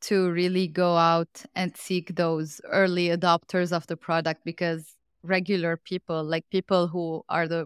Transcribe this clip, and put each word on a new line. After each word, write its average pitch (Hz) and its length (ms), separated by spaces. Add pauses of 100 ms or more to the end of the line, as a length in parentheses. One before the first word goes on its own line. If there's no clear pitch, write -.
to 190 300
really 180 360
go 175 300
out 165 460 (120)
and 180 200
seek 180 400
those 160 460 (100)
early 180 380
adopters 175 640
of 170 160
the 165 100
product, 165 480
because 165 500 (280)
regular 175 540
people, 170 460
like, 160 280
people 185 360
who 165 420
are 165 180
the 165 180